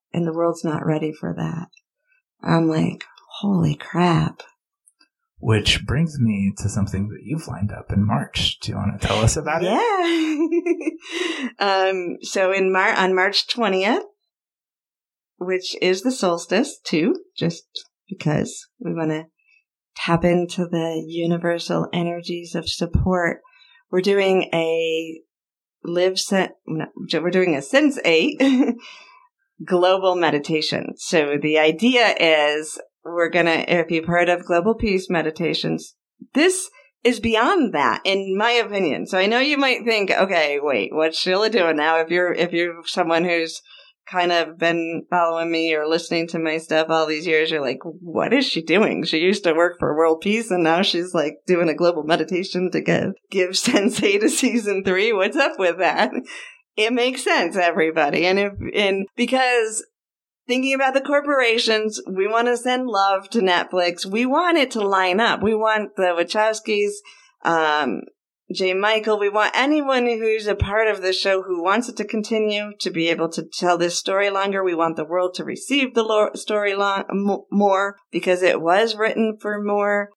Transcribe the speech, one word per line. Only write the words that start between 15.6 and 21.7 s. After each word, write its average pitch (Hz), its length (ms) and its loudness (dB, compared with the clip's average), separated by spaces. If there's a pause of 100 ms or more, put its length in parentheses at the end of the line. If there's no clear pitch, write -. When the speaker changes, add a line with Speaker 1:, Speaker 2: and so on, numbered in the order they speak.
Speaker 1:
is 185 200 2
the 254 100 0
solstice 185 720 -2
too, 190 300 2 (220)
just 165 280 -4 (440)
because - 580 -2 (120)
we 175 160 -6
wanna 156 300 -4 (720)
tap 170 280 0
into 175 420 0
the 165 400 -4
universal 170 840 -2